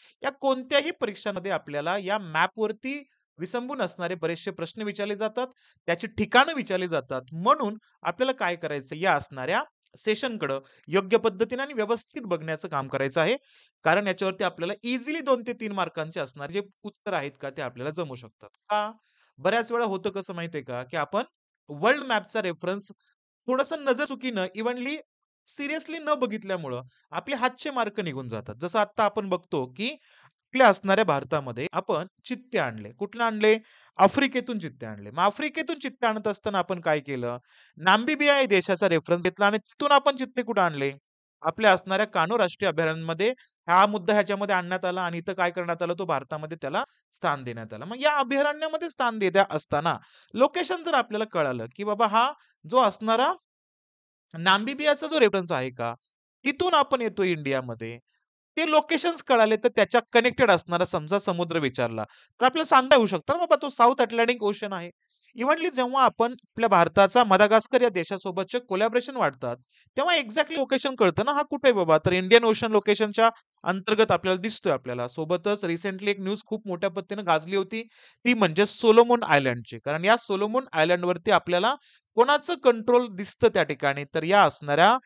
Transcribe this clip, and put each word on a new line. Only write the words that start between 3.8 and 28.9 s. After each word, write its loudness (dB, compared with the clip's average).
असणारे -4
बरेचसे -6
प्रश्न -10
विचारले -6
जातात, -4
त्याची -4
ठिकाणं 2
विचारली -4
जातात. -4
म्हणून 0
आपल्याला -2
काय -2
करायचं, -8
या 2
असणाऱ्या -4
सेशनकडं -4
योग्य 2
पद्धतीने -2
आणि -8
व्यवस्थित -4
बघण्याचं -6
काम -6
करायचं -2
आहे, 2
कारण 2
याच्यावरती -4
आपल्याला -4
इझिली -6
दोन 0
ते -6
तीन -8
मार्कांचे -6
असणारे -10
जे -4
उत्तर -10
आहेत -6
का, -10
ते -12
आपल्याला -8
जमू -8
शकतात. -20
का? -2
बऱ्याच -2
वेळा 0
होतं -4
कसं -10
माहितीये -10
का, -8
की -10
आपण -2
वर्ल्ड 0
मॅपचा -4
रेफरन्स -6
थोडंसं -2
नजर 2
चुकीनं, -4
evenly -4
सिरियसली -8
न -8
बघितल्यामुळं -6
आपले -6
हातचे -2
मार्क -4
निघून -8
जातात. -10
जसं -4
आत्ता 0